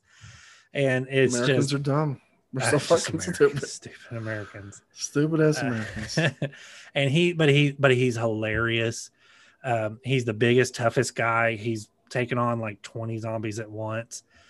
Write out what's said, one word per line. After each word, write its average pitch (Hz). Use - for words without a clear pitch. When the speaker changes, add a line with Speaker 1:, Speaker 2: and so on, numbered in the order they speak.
Speaker 1:
and 131
it's 131
Speaker 2:
Americans 127
Speaker 1:
just -
Speaker 2:
are 139
dumb. 143
We're 127
Speaker 1:
Ah, 117
Speaker 2:
so 147
Speaker 1:
it's -
just 165
Speaker 2:
fucking 160
Speaker 1:
Americans, 175
Speaker 2:
stupid. 143
Speaker 1:
stupid -
Americans. 104
Speaker 2:
Stupid 156
ass 151
Speaker 1:
Uh, 120
Speaker 2:
Americans. 110
Speaker 1:
<laughs> -
and 139
he, 175
but 160
he, 143
but 139
he's 123
hilarious. 113
Um, 110
he's 127
the 113
biggest, 120
toughest 120
guy. 117
He's 107
taken 123
on, 120
like, 107
twenty 113
zombies 110
at 107
once, 110